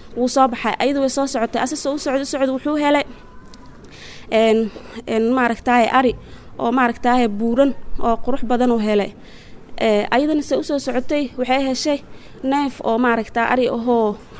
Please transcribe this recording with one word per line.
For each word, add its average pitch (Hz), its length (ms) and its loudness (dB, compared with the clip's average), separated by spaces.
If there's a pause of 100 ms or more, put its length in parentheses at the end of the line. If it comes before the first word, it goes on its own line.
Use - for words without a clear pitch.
(180)
wuu 247 100 0
soo 262 200 4
baxay. 233 320 -2
Ayada 277 200 0
way 269 100 2
soo 277 180 0
socotay. 233 340 -2
Asi 254 140 -2
soo 285 180 -2
u 302 60 -4
socdo, 269 260 -2
socdo 269 320 0
wuxuu 294 180 -2
helay, 294 280 2 (1300)
een, 226 420 4 (340)
een, 226 280 0
maaragtaahe 240 580 2
ari 254 240 4 (440)
oo 233 120 0
maaragtaahe 247 580 2
buuran 233 440 2 (260)
oo 233 160 2 (100)
qurux 254 180 0
badan 247 280 2
uu 233 80 2
helay. 208 340 0 (680)
Ee, 214 300 2
ayadana 294 300 2
se 285 160 -2
u 302 60 -2
soo 294 160 -2
socotay, 262 580 -2
waxay 254 300 0
heshay 277 320 0 (440)
neef 277 400 -2
oo 226 140 2
maaragtaa 233 520 0
ari 247 180 2
ahoo, 226 500 2 (220)